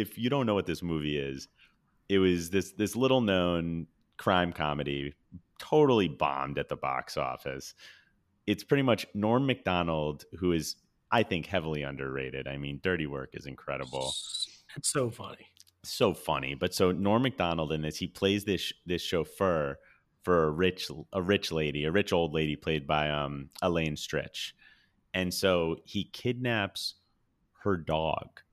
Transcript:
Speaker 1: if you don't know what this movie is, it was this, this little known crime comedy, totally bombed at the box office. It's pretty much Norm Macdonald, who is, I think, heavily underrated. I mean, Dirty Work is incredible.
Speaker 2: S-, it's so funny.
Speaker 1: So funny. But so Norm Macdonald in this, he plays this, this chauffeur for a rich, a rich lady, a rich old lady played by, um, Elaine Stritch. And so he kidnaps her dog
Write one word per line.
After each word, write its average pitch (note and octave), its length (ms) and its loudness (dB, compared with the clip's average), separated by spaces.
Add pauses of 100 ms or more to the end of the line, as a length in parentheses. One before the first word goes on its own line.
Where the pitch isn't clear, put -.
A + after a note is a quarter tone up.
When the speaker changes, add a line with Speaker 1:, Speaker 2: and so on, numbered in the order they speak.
(140)
Speaker 1:
if - 40 -14
you A#2 120 -2
don't C#3 160 2
know G#2+ 80 4
what F#2+ 120 4
this E2 160 -4
movie D2+ 360 -2
is, C#2 320 -6 (580)
it G2 120 4
was F2 300 4
this, F#2 220 0
this G2+ 240 -2
little C3 240 4
known F2 680 2 (280)
crime F2+ 380 2
comedy, C#2+ 600 -2 (460)
totally C3 480 4
bombed C#2 500 -2
at C#2+ 120 -4
the C#2+ 80 -4
box C2 400 -4
office. C2+ 560 -6 (760)
It's G#2 160 -2
pretty C#3 200 2
much A#2+ 300 2
Norm A2+ 320 2
Macdonald, E2+ 760 0 (160)
who F2+ 140 2
is, D#2 240 -2 (340)
I A#2 120 4
think, E2 220 -2
heavily D#2 380 -2
underrated. C2+ 640 -6
I C#2 80 -6
mean, C#2 260 -8
Dirty F2 240 0
Work C#2 280 -8
is C#2 140 -14
incredible. C2+ 600 -6
Speaker 2:
S-, - 400 -8 (300)
it's - 120 -4
so B2+ 200 0
funny. - 380 -14 (360)
Speaker 1:
So G2+ 300 2
funny. C#2 420 -2
But F2 180 0
so F2+ 200 4
Norm G2+ 300 4
Macdonald E2+ 500 0
in D#2 80 -2
this, D2+ 160 -4
he F#2 100 -6
plays G2 380 2
this, F#2+ 260 0 (140)
this E2+ 160 -2
chauffeur D#2+ 760 0 (440)
for F2 240 4
a D2+ 60 2
rich, F2+ 360 0 (240)
a G2 100 -2
rich G2 300 2
lady, D2 320 -2
a D#2 80 0
rich G2 220 2
old E2+ 200 2
lady D#2 220 0
played D2+ 320 -4
by, D2+ 220 2
um, C#2+ 400 -4 (120)
Elaine E2 340 0
Stritch. - 580 -8 (600)
And F#2 160 0
so F2 440 2 (100)
he G2 200 -6
kidnaps A#2+ 880 -4 (680)
her G2+ 160 2
dog D#2+ 640 -2 (120)